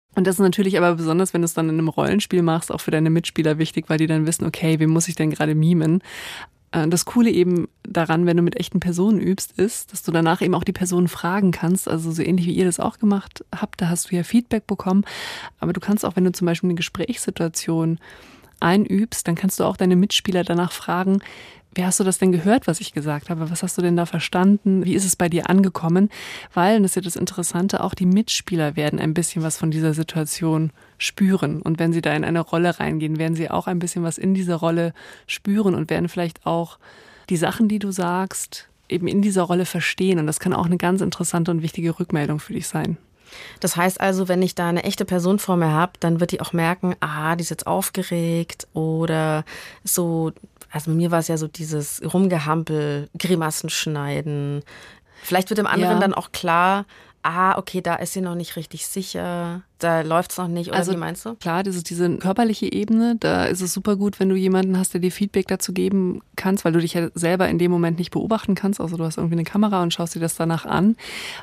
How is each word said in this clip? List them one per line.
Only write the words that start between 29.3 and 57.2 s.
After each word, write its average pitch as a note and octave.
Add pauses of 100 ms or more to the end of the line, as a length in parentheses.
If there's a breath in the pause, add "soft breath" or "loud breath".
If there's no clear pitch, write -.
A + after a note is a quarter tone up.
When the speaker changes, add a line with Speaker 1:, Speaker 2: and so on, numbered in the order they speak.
Speaker 1:
was D#3
von D#3+
dieser D#3
Situation D#3+ (260 soft breath)
spüren. E3
Und D#3+
wenn E3
sie E3
da D3+
in D#3+
eine E3
Rolle E3+
reingehen, D#3
werden D#3+
sie D#3+
auch F3
ein F#3
bisschen F3
was E3
in F#3
dieser F3+
Rolle E3 (320 loud breath)
spüren G3+
und D#3+
werden E3+
vielleicht E3+
auch E3 (500 loud breath)
die F3+
Sachen, G3+
die G#3
du G3+
sagst, F#3 (200)
eben F3
in G3+
dieser G3
Rolle F3
verstehen. F3+
Und D3+
das D#3
kann F3+
auch F3+
eine F3
ganz F3+
interessante E3+
und E3
wichtige E3
Rückmeldung D3
für -
dich F3+
sein. D#3+ (640 loud breath)
Speaker 2:
Das F3
heißt F#3
also, F#3+
wenn F3+
ich F3+
da F3
eine F3
echte G3
Person F#3
vor F#3
mir D#3+
hab, E3
dann E3+
wird F3
die -
auch -
merken, F3+
„Ah, D#3
die F3
ist E3
jetzt -
aufgeregt“ E3+
oder D#3+ (400 loud breath)
so. E3 (380)
Also D#3
bei D#3+
mir E3+
war's E3
ja E3
so D#3
dieses D3+
Rumgehampel, D#3 (100)
Grimassen E3
schneiden. C#3+ (600 loud breath)
Vielleicht F#3
wird G#3+
dem G#3
anderen F3+
Speaker 1:
Ja. F3+
Speaker 2:
dann G3
auch -
klar, F3+ (360 loud breath)